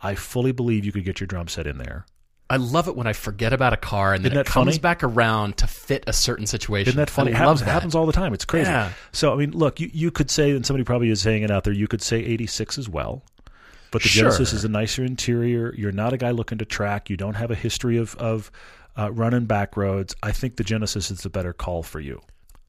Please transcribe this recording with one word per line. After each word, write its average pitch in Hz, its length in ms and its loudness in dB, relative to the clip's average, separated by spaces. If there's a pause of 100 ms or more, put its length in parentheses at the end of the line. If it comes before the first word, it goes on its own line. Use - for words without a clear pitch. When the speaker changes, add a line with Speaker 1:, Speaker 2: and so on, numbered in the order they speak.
Speaker 1:
I 101 140 -2
fully 127 360 -2
believe 120 340 0
you 101 60 0
could 95 140 -4
get 95 140 -4
your 98 80 -6
drum 87 200 -6
set 82 200 -6
in 67 100 -6
there. 64 280 -10 (440)
Speaker 2:
I 131 80 2
love 139 320 0
it - 80 -6
when 120 100 -2
I 107 60 0
forget 110 400 -2
about 131 180 4
a 107 60 0
car 98 360 2
and 92 120 0
then 127 80 4
Speaker 1:
Isn't 143 80 2
Speaker 2:
it - 40 0
Speaker 1:
that - 60 -2
Speaker 2:
comes 127 220 4
Speaker 1:
funny? 160 60 0
Speaker 2:
back 170 240 2
around 110 540 2
to - 100 4
fit - 380 -4
a 110 80 -2
certain - 320 0
situation. 107 440 0
Speaker 1:
Isn't 127 80 2
that 147 120 2
funny? 135 240 2
Speaker 2:
I - 100 2
Speaker 1:
It - 20 6
Speaker 2:
love - 20 8
Speaker 1:
happens, 151 140 6
it 101 40 -2
Speaker 2:
that. 107 60 2
Speaker 1:
happens 165 240 0
all 160 100 4
the 156 60 2
time. 170 220 2
It's - 120 -4
crazy. 170 240 2
Speaker 2:
Yeah. 110 220 0 (220)
Speaker 1:
So, 147 200 4
I 131 40 0
mean, 147 140 2
look, 156 280 0
you, 170 140 -4
you 160 180 0
could - 180 0
say, 143 220 4
and 131 140 0
somebody 135 180 0
probably 120 260 2
is 98 140 2
hanging 107 260 2
out 98 140 2
there, 104 100 0
you 101 140 0
could 107 140 -4
say - 180 -2
eighty-six 113 580 -4
as 120 120 -8
well. 71 340 -6 (680)
But 117 120 0
the - 60 4
Speaker 2:
Sure. 110 140 6
Speaker 1:
Genesis - 300 4
is 104 120 -2
a 110 40 0
nicer 110 340 -2
interior. 120 720 0
You're 104 180 -2
not 107 200 0
a 131 40 -4
guy 120 140 -2
looking 113 260 -4
to 110 80 -4
track. 101 440 -4
You 98 80 -2
don't 101 180 -4
have 117 160 -4
a 110 40 -2
history 117 420 0
of, 113 180 -2
of, 113 360 -4 (460)
uh, 107 140 -2
running 117 340 2
back 101 320 0
roads. 98 440 0
I 104 120 -2
think - 240 -4
the 110 60 -2
Genesis 104 460 -2
is 98 160 -8
a 92 40 -4
better 87 240 -4
call 85 300 -4
for - 180 -12
you. 69 200 -10 (480)